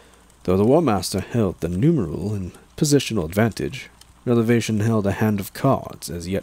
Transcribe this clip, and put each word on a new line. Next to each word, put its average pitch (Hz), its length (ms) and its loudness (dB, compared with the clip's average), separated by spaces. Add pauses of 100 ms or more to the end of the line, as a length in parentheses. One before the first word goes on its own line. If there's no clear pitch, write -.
(440)
Though 92 120 2
the 101 80 4
War 143 180 4
Master 101 380 0
held 98 400 -2
the 82 80 -2
numeral 98 680 0
and 92 160 -8 (260)
positional 135 480 2
advantage, 101 680 -2 (340)
Relevation 113 560 2
held 107 260 0
a 98 60 0
hand 107 260 0
of - 160 -10
cards - 560 -2
as 85 160 -8
yet 92 160 -4